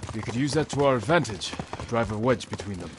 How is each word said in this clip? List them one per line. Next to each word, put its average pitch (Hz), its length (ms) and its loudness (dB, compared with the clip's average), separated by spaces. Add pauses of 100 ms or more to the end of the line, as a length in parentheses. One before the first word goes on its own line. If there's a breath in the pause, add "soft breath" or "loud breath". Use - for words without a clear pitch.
(120)
We 110 80 -4
could 107 140 -6
use 131 180 0
that 151 160 2
to 135 160 2
our 139 100 8
advantage, 113 580 2 (340)
drive 117 240 0
a 107 60 -2
wedge 117 320 2
between 101 300 -8
them. 87 200 -10